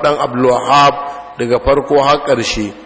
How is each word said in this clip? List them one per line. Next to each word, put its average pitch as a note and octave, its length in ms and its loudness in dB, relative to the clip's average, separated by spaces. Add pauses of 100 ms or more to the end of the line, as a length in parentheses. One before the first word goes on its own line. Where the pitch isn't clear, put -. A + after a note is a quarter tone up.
ɗan A#2 160 0
Abdul B2+ 320 0
Wahhab C3+ 440 4 (440)
daga A#2+ 260 0
farko C#3 380 2
har C#3+ 240 0
ƙarshe. A2+ 460 -2 (140)